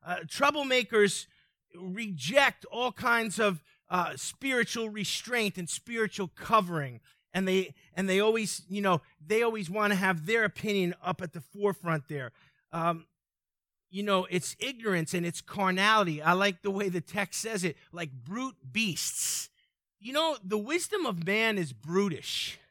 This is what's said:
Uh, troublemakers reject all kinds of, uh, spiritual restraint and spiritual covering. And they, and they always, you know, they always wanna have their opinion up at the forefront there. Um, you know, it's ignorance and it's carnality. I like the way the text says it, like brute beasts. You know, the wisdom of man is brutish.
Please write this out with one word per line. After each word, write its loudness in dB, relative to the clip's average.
Uh, -6
troublemakers 2
reject 0
all -2
kinds 0
of, 2
uh, 0
spiritual -2
restraint -2
and -8
spiritual -4
covering. 0
And 2
they, 2
and 0
they 4
always, 2
you -4
know, 4
they 2
always -2
wanna 2
have 2
their 4
opinion 0
up -4
at -10
the -12
forefront -2
there. -8
Um, -2
you -6
know, 2
it's -2
ignorance -2
and 0
it's -6
carnality. 2
I 6
like 2
the -2
way -2
the -2
text -6
says -4
it, -2
like -10
brute -8
beasts. -2
You -12
know, 0
the -2
wisdom -2
of -4
man 0
is -4
brutish. -4